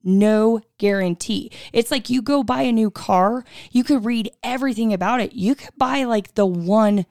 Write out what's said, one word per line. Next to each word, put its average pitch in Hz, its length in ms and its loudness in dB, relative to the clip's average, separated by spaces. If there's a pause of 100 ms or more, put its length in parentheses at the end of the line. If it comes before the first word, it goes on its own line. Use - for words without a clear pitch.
No 214 600 2 (160)
guarantee. 196 720 -2 (240)
It's 233 160 0
like 269 180 -4
you 247 140 0
go 277 200 0
buy 254 200 -2
a 247 100 0
new 220 180 2
car, 202 540 0 (260)
you 247 140 0
could 247 220 0
read 233 240 -4 (120)
everything 233 520 -2
about 202 260 0
it. - 140 -4
You 214 200 0
could - 220 -16
buy, 269 280 0
like, 226 320 -2
the 202 100 4
one 190 640 2